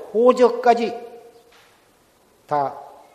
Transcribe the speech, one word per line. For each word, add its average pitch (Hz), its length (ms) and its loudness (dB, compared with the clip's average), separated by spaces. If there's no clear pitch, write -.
호적까지 240 800 2
다 143 320 -4